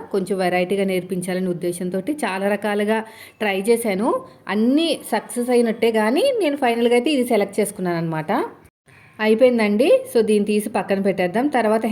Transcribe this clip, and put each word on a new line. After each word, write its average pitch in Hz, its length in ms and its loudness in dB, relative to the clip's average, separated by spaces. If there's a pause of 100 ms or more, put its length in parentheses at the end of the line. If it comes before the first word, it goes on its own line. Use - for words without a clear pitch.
(120)
కొంచెం 196 320 -2
వెరైటీగా 180 480 0
నేర్పించాలనే 185 640 -4
ఉద్దేశంతో 180 440 -4 (240)
చాలా 196 220 -4 (100)
రకాలుగా 208 440 -2 (420)
ట్రై 196 160 0 (120)
చేశాను. 226 400 0 (440)
అన్నీ 269 360 2 (240)
సక్సెస్ 240 420 -4
అయినట్టే, 233 340 2 (100)
కానీ 247 240 2 (180)
నేను 285 220 0
ఫైనల్గా 233 360 2
అయితే 240 160 -2
ఇది 247 180 0
సెలెక్ట్ 202 280 0
చేసుకున్నాను 180 420 -2
అనమాట. 156 280 -4 (920)
అయిపోయిందండి. 220 600 4 (240)
So 240 80 2 (100)
దీన్ని 208 200 2
తీసి 208 260 0
పక్కన 196 300 -2
పెట్టేద్దాం. 185 400 0 (100)
తర్వాత 220 380 2